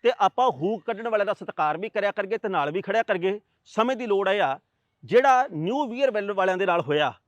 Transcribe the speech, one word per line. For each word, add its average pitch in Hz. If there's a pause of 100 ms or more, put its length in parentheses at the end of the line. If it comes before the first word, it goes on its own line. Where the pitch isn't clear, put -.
ਤੇ 254
ਆਪਾਂ 233
ਹੂਕ 175
ਕੱਢਣ 226
ਵਾਲਿਆਂ 208
ਦਾ 208
ਸਤਿਕਾਰ 156
ਵੀ 214
ਕਰਿਆ 202
ਕਰੀਏ 202
ਤੇ 208
ਨਾਲ 151
ਵੀ 190
ਖੜਿਆ 214
ਕਰੀਏ। 190 (260)
ਸਮੇਂ 240
ਦੀ 233
ਲੋੜ 196
ਇਹ 202
ਆ, 139 (440)
ਜਿਹੜਾ 254
ਨਿਊ 208
ਵੀਅਰ 247
ਵੈਲ 202
ਵਾਲਿਆਂ 185
ਦੇ 196
ਨਾਲ 170
ਹੋਇਆ 143 (140)